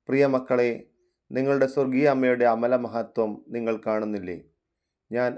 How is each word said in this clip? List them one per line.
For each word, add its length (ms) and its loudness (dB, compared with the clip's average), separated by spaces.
പ്രിയ 180 4
മക്കളെ, 440 2
നിങ്ങളുടെ 360 2
സ്വർഗീയ 420 0
അമ്മയുടെ 380 2
അമല 300 2
മഹത്വം 540 -4
നിങ്ങൾ 280 -4
കാണുന്നില്ലേ? 600 -4
ഞാൻ 280 0